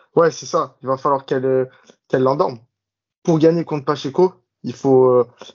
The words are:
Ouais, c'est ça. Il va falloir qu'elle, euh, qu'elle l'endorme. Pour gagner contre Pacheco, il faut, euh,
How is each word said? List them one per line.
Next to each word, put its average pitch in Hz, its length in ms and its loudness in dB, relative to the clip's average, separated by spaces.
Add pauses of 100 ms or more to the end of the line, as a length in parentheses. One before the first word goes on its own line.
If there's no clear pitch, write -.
(140)
Ouais, 165 160 2
c'est 131 160 -12
ça. - 360 -6
Il 123 60 -12
va 131 80 -2
falloir 135 280 -2
qu'elle, 131 220 -4
euh, 131 180 0 (440)
qu'elle 131 140 0
l'endorme. 139 360 -2 (640)
Pour 165 160 0
gagner 165 260 2
contre 147 200 -8
Pacheco, 151 500 -2 (300)
il 123 80 -8
faut, 131 360 2
euh, 123 200 2 (260)